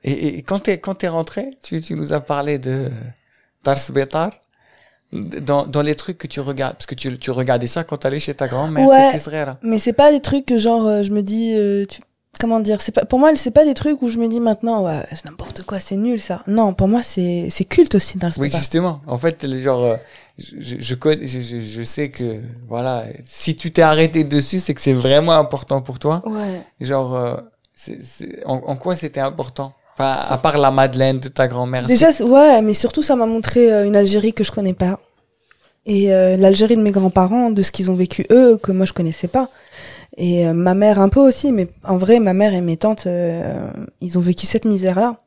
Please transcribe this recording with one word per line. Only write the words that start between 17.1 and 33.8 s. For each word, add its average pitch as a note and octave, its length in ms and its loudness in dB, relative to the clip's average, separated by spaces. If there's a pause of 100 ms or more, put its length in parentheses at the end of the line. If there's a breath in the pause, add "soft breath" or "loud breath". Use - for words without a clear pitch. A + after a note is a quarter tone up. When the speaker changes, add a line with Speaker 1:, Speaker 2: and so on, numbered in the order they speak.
Speaker 2:
c'est - 140 -4
culte - 300 4
aussi, - 240 0
Dar E3+ 180 -2
Speaker 1:
Oui, C#3 100 -2
Speaker 2:
Sbetar. D#3+ 140 -2
Speaker 1:
justement. D#3+ 440 -2
En C3+ 120 -6
fait, E3 260 -2
les, C3 180 -6
genre, B2+ 220 0
euh, A#2 140 2 (400 soft breath)
je, - 220 -20
je, B2 200 -12
je B2 160 -6
connais, D3+ 320 0
je, B2+ 140 -8
je, A#2 180 -10
je A2 240 -10
sais C#3+ 260 -6
que, A2+ 300 -8 (300)
voilà, A#2+ 340 -4 (220)
si - 320 -6
tu E3 160 -10
t'es E3+ 80 4
arrêté D#3+ 420 4
dessus, C#3+ 360 -2
c'est D#3+ 140 -4
que - 80 -8
c'est C3+ 120 2
vraiment C#3 400 2
important D3 480 0
pour B2+ 180 -14
toi. D#3+ 260 -2
Speaker 2:
Ouais. G#3 360 -8 (180)
Speaker 1:
Genre, B2+ 380 -4
euh, B2 180 -4 (400)
c'est, - 260 -16
c'est, - 440 -16
en, C3 200 -6
en C#3 120 -6
quoi F3+ 180 -6
c'était D#3 240 -10
important ? C3+ 540 -8 (240)
Enfin, C3+ 180 0 (140)
à C3+ 80 -2
part D3 200 0
la C#3 140 4
Madeleine C3 480 2
de C3 80 -12
ta C3 220 0
grand-mère. B2 360 -6
Speaker 2:
Déjà, B3+ 240 6
Speaker 1:
est-ce D4+ 100 0
que A#3 100 -2
Speaker 2:
c'est, - 40 6
ouais, C#4 280 8
mais G#3+ 120 0
surtout, C4 300 -2
ça C#4 140 2
m'a A3+ 80 0
montré, A3+ 480 2
euh, G#3 120 2